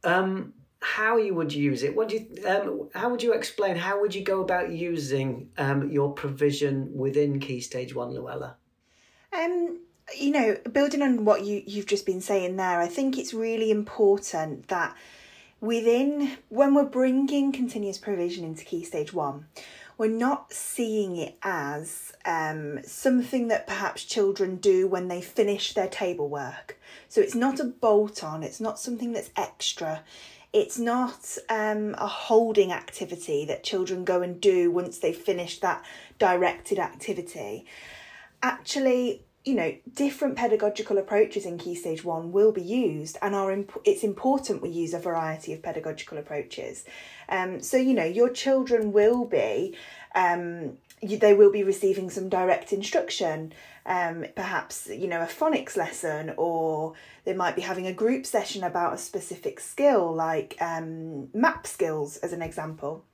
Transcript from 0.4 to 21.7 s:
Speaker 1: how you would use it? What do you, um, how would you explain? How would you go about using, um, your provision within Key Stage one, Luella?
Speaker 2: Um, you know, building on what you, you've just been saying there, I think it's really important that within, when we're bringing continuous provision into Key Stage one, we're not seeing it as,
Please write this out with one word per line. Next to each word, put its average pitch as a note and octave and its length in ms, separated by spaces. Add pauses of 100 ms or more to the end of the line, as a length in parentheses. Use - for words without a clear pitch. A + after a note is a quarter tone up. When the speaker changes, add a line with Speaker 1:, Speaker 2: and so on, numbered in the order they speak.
Speaker 1:
how A3 340
you G#3 180
would D#3 200
use C#3+ 280
it? - 140
What A3 140
do A3 60
you, - 300
um, G3 480
how A3+ 140
would A#3+ 140
you A#3+ 100
explain? G3 440
How F#3+ 220
would G#3 160
you G3 80
go F#3+ 200
about F3+ 300
using, C#3 840
um, C#3 340
your C#3+ 220
provision C#3 800
within C#3 460
Key B2+ 200
Stage B2+ 340
one, A#2+ 200
Luella? - 420 (760)
Speaker 2:
Um, F4 480 (340)
you C#4+ 180
know, A#3 240 (140)
building C#4 300
on B3+ 240
what G#3 200
you, G3+ 220
you've G3+ 200
just G3+ 180
been F#3 160
saying F#3+ 360
there, F#3 220
I E3+ 100
think C4+ 280
it's C4 160
really A3+ 380
important G3 1000
that F3 260 (680)
within, A#3+ 760 (140)
when C#4 240
we're C#4+ 100
bringing C#4 680
continuous G#3+ 440
provision F3 480
into D#3+ 200
Key E3+ 200
Stage D#3 300
one, D3 320 (520)
we're A3 100
not A#3+ 420
seeing G#3+ 680
it D#3+ 260
as, D#3 720 (100)